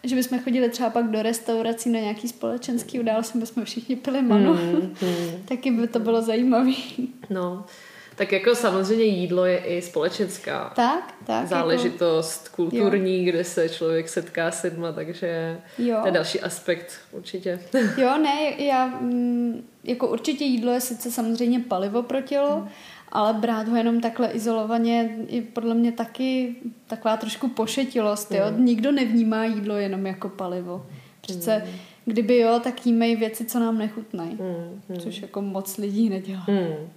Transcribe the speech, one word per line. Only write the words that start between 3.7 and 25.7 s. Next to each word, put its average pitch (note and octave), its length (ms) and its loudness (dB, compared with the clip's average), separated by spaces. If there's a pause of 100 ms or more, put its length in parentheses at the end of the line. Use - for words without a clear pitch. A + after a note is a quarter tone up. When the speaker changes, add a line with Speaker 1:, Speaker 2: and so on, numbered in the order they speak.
Speaker 1:
pili C4+ 260 0
manu. G#3 300 6
Speaker 2:
Hmm, E3+ 480 2
hmm. F3 420 -2
Speaker 1:
<laughs> - 60 -16
Taky B3+ 220 -2
by A#3 180 2
to A#3 100 -2
bylo A3+ 240 2
zajímavý. B3 540 4 (540)
Speaker 2:
No, F#3 340 -4 (520)
tak G3+ 160 0
jako G3 220 4
samozřejmě G#3+ 500 2
jídlo F3+ 400 2
je F3+ 140 4
i F3 240 -2
společenská - 920 -4
Speaker 1:
Tak, C#4+ 380 0 (120)
tak, - 100 -2
jako - 120 -2
Speaker 2:
záležitost, E3 1000 0
kulturní, F#3 760 2
Speaker 1:
jo. F3+ 60 2
Speaker 2:
kde E3+ 120 0
se F3 240 0
člověk D#3+ 400 0
setká E3+ 420 -2
s E3+ 120 -8
lidma, E3 300 -4
takže E3 680 -6 (200)
Speaker 1:
Jo. A#3+ 220 0
Speaker 2:
to A3 80 0
je F#3 40 2
další E3 280 0
aspekt - 520 -4 (200)
určitě. F3+ 480 -8 (180)
<laughs> A3 180 2
Speaker 1:
Jo, C4 260 4
ne, D4 420 0
já, C4 220 4
mm, A#3+ 800 0 (200)
jako B3 240 -2
určitě C#4+ 360 -2
jídlo B3 280 2
je B3 80 2
sice A#3+ 300 -6
samozřejmě A#3 500 0
palivo G3+ 420 -2
pro C4 180 -2
tělo, C#4 360 0
Speaker 2:
Hmm. D#4 120 -6 (460)
Speaker 1:
Ale G#3+ 180 4
brát A3 360 0
ho A#3 80 2
jenom A#3 240 4
takhle A#3 300 0
izolovaně A#3 800 0 (180)
je A#3 140 -4
podle A3+ 320 -2